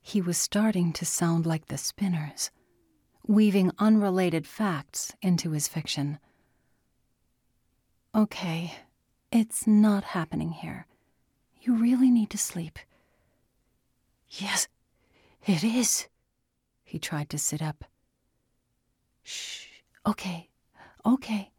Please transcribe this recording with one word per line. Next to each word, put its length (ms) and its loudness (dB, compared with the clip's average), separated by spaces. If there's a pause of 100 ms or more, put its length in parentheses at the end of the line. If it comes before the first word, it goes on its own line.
He 200 -2
was 180 -2
starting 540 0
to 120 -6
sound 420 0
like 200 -2
the 120 -8
Spinners, 720 -4 (720)
weaving 520 4
unrelated 680 2
facts 720 -6
into 300 0
his 160 -2
fiction. 540 -4 (1900)
"Okay, 720 -2 (460)
it's 340 0
not 380 4
happening 480 -4
here. 340 -12 (720)
You 140 0
really 360 4
need 200 4
to 80 -8
sleep." 400 -6 (1500)
"Yes, 400 -4 (760)
it 220 2
is." 440 0 (760)
He 160 -10
tried 300 -6
to 80 -6
sit 220 -4
up. 240 -8 (1400)
"Shh, 580 -14 (220)
okay, 460 -4 (540)
okay." 540 0